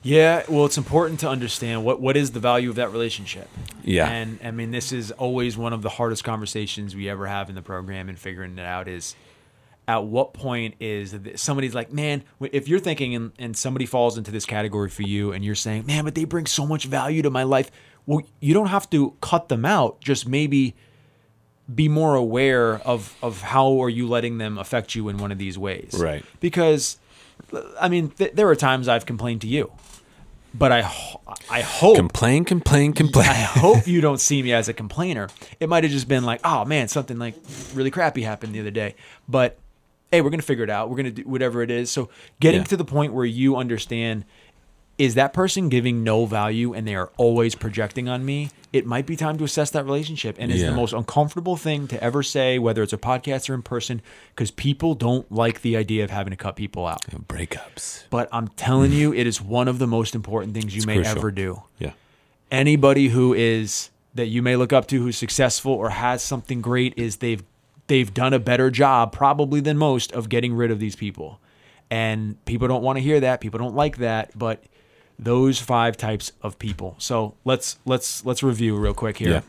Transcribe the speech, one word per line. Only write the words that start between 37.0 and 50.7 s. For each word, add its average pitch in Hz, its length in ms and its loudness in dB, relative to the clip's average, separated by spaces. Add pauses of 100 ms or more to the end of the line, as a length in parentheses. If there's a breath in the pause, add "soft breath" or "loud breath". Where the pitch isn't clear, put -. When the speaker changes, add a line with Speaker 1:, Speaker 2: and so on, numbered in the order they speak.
Speaker 1:
like, 117 160 -8 (400)
really 135 160 0
crappy 147 320 0
happened 110 320 -8
the 110 60 -8
other 104 100 -6
day, 104 240 -4 (340 loud breath)
but 127 280 2 (540)
hey, 170 100 6
we're 147 80 2
gonna 156 140 -4
figure 117 200 0
it 107 60 -2
out. 107 200 -2
We're 123 80 -6
gonna 131 140 -4
do 110 120 -12
whatever 127 400 -2
it 120 80 -4
is." 120 200 -2
So 127 180 -4 (300 loud breath)
getting 165 220 6
Speaker 2:
Yeah. - 60 -4
Speaker 1:
to 196 100 -2
the 170 80 -2
point 143 260 0
where 123 140 -2
you 127 320 2
understand, 113 640 -4 (760 soft breath)
is 127 180 2
that 135 180 2
person 185 340 0
giving 120 380 0
no 113 200 4
value 110 480 -2
and 110 140 -6
they 101 80 -4
are 92 220 -4
always 117 360 4
projecting 113 540 -4
on 127 160 -4
me? 143 260 -4 (220 soft breath)
It 131 140 2
might 123 200 -2
be 160 120 -6
time 156 220 -2
to 156 40 -2
assess 147 280 -2
that 147 120 -2
relationship. 143 560 -4
And 120 140 -2
it's 90 80 2
Speaker 2:
Yeah. 82 80 2
Speaker 1:
the 76 60 0